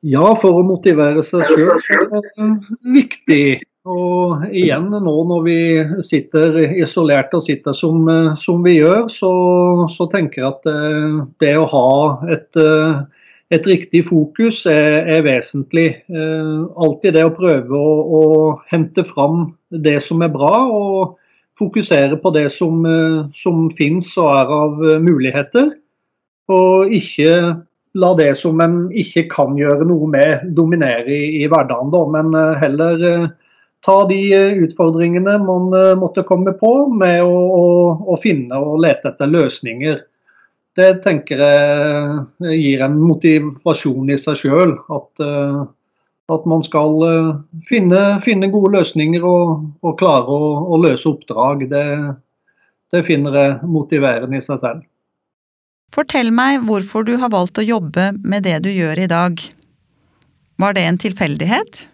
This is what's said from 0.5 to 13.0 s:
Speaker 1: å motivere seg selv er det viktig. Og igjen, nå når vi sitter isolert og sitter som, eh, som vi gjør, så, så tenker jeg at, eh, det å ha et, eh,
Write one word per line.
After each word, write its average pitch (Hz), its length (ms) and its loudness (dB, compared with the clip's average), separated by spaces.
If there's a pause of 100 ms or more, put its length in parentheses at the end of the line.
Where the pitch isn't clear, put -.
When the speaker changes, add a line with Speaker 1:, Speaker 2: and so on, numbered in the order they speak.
Speaker 1:
å 180 80 4
motivere 160 580 2
seg 170 220 -2
selv 160 320 4 (400)
er 208 80 -6
det 214 240 -4 (480)
viktig. - 480 2 (380)
Og 180 640 -2
igjen, 180 380 0 (100)
nå 185 180 -2 (140)
når 175 160 0
vi 170 120 0 (520)
sitter 156 460 0 (180)
isolert 160 640 0
og 165 80 0
sitter 139 320 -6
som, 160 320 0
eh, 165 220 2 (100)
som 175 240 -2
vi 175 140 6
gjør, 190 340 4
så, 185 200 -2 (600)
så 170 160 -6
tenker 165 320 -4
jeg 131 80 -2
at, 135 240 -4
eh, 151 460 -4 (260)
det 151 60 2 (100)
å 160 80 2
ha 127 220 2 (420)
et, 160 240 -6
eh, 156 460 2 (500)